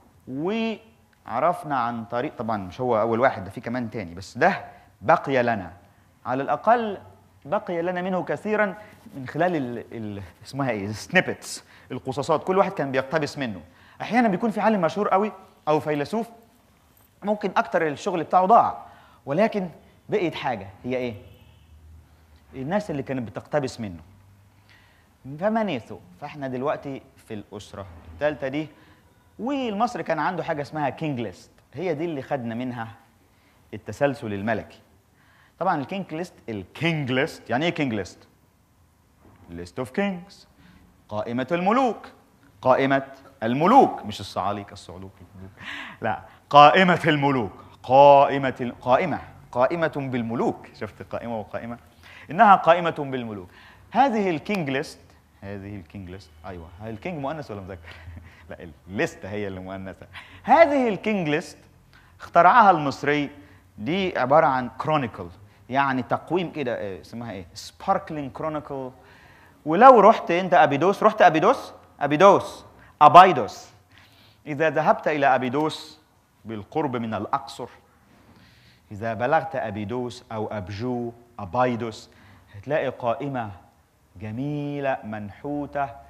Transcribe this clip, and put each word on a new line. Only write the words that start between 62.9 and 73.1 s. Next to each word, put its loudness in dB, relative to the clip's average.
دي -4
عبارة 4
عن 0
كرونيكل، -4
يعني 0
تقويم -4
كده، -4
آه، -8
اسمها -14
إيه؟ -14
سباركلينج -6
كرونيكل. -8
ولو 10
رحت 6
أنت 0
أبيدوس، 4
رحت 4
أبيدوس؟ 4
أبيدوس، 4
أبايدوس. 8